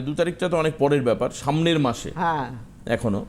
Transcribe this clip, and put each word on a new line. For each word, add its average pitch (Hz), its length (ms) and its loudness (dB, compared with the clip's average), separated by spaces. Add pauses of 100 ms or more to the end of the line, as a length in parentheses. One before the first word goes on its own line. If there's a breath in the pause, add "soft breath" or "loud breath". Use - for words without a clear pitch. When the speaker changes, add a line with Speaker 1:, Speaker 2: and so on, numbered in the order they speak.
Speaker 1:
দু 143 140 -4
তারিখটা 170 320 0
তো 170 120 0
অনেক 156 180 2
পরের 143 260 4
ব্যাপার, 117 220 2 (120)
সামনের 160 440 2
মাসে। 117 240 -2 (120)
Speaker 2:
হ্যাঁ। 160 240 0 (500)
Speaker 1:
এখনো 107 340 -2